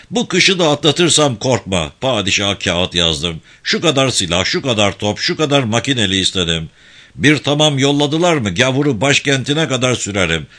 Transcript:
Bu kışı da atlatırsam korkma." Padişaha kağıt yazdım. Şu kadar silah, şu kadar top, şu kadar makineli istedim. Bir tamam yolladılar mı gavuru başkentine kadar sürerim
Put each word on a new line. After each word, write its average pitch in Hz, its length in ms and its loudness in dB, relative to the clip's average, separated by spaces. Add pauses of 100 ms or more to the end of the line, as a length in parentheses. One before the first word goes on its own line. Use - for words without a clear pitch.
(100)
Bu 220 180 -2
kışı 185 300 2
da 170 120 2
atlatırsam 147 680 2
korkma." 95 640 -2
Padişaha 101 580 -2
kağıt 90 360 -2
yazdım. 82 460 -2 (220)
Şu - 180 -2
kadar 135 300 2
silah, 90 340 0
şu 175 180 -2
kadar 101 360 0
top, 208 200 -2
şu - 180 -4
kadar 143 260 0
makineli 113 560 0
istedim. 85 520 -2 (440)
Bir 147 220 2
tamam 147 420 0
yolladılar 147 580 2
mı 104 180 -2
gavuru 131 460 0
başkentine 143 680 0
kadar 127 260 0
sürerim 87 520 -2 (120)